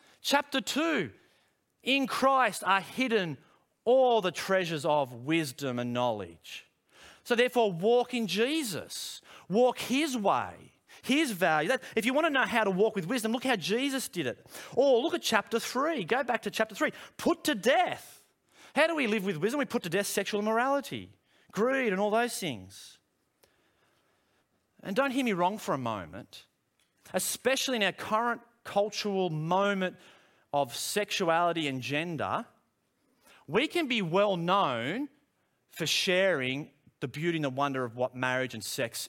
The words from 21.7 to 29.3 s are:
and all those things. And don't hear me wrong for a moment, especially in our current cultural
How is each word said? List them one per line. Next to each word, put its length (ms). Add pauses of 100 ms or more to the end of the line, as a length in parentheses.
and 80
all 100
those 260
things. 640 (1800)
And 140
don't 160
hear 120
me 80
wrong 260
for 160
a 40
moment, 680 (640)
especially 640
in 80
our 80
current 480 (240)
cultural 680